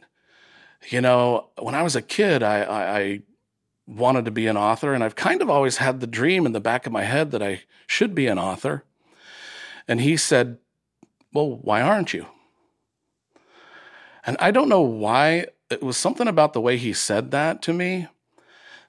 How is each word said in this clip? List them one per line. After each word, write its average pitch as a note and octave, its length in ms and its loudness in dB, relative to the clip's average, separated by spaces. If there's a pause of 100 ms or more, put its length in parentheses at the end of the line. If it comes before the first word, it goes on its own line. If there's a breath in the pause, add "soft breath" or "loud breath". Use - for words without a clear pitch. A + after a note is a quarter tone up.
(920 soft breath)
you B2 100 -2
know, B2 480 2 (100)
when A#2 160 -8
I D#3 80 0
was D#3 140 -2
a A2+ 60 -2
kid, F3 400 0
I, G#2 180 2
I, G#2 380 -2
I G2+ 220 -2 (640)
wanted B2 400 0
to A#2 40 -4
be A2+ 160 -2
an G#2+ 120 0
author, A2+ 340 0
and B2 100 0
I've A2 140 -4
kind F4+ 240 0
of D#4 80 -2
always C#3 300 2
had C3 220 -2
the B2 60 -6
dream D3 380 0
in B2 80 0
the A2 80 -4
back A#2 260 -2
of A#2+ 60 -6
my G#2 120 -2
head C#3+ 260 0
that A2+ 120 -4
I G2 200 -4 (240 soft breath)
should G#3+ 280 0
be C#3+ 120 0
an G2+ 120 0
author. F#2+ 460 -4 (1040 loud breath)
And A#2 140 2
he D3+ 160 2
said, B2 400 2 (760)
"Well, D3 240 -2
why A2 240 0
aren't F#3 320 2
you?" F2 140 -8 (2000 loud breath)
And C3+ 140 -4
I F3+ 120 4
don't C4 180 4
know F#3+ 140 6
why, C3 640 2 (220)
it - 140 -4
was B2+ 140 -4
something A#3+ 320 -2
about D#3 240 4
the A#2+ 80 -2
way A#2+ 160 2
he A#2+ 160 -4
said A2+ 400 -2
that D3 300 -2
to E3 100 -2
me F3+ 340 -2 (840 loud breath)